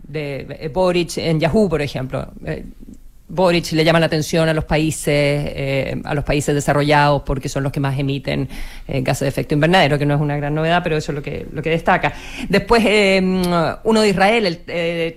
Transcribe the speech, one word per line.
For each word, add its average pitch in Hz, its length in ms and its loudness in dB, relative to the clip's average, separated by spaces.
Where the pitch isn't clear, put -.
de, 143 400 -8
eh, 160 140 -6
Boric 175 460 0
en 160 200 2
Yahoo, 165 300 4
por 156 120 0
ejemplo. - 520 -6
Eh, - 200 -8
Boric 175 440 2
le 160 100 4
llama 165 160 6
la 165 60 4
atención 160 420 0
a 160 60 2
los 156 100 0
países, 156 400 0
eh, 143 920 -2
a - 80 -4
los 143 100 -2
países 147 320 0
desarrollados 147 680 4
porque 135 240 -4
son 139 120 -4
los 139 120 -4
que 147 80 -2
más 139 180 -2
emiten, 139 480 -2
eh, 131 140 -2
gases 135 240 -2
de - 20 0
efecto - 260 -4
invernadero, 151 460 4
que 143 60 0
no 147 100 2
es 147 60 2
una 147 160 -2
gran 147 180 -4
novedad, 160 260 2
pero 165 140 -2
eso 151 160 -4
es 143 60 -6
lo 147 40 -8
que, - 300 -8
lo 156 100 -8
que 160 80 -4
destaca. 165 440 0
Después, 202 380 2
eh, 196 340 4
uno 220 180 4
de 214 80 4
Israel, 202 360 4
el, 170 220 -4
eh, 170 500 -4